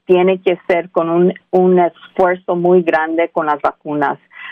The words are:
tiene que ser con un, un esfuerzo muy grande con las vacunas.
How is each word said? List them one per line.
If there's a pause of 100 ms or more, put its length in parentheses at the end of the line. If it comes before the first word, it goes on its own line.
tiene
que
ser
con
un, (160)
un
esfuerzo
muy
grande
con
las
vacunas. (340)